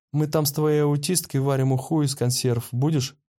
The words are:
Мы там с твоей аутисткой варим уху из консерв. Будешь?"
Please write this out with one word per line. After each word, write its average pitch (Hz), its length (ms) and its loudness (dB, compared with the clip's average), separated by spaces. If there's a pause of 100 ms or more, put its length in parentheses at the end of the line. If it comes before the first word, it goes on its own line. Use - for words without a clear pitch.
(120)
Мы 151 140 0
там 151 200 0
с 147 60 -2
твоей 151 300 2
аутисткой 147 580 0
варим 135 320 2
уху 147 300 0
из 139 120 0
консерв. 123 580 -2
Будешь?" 135 440 0 (220)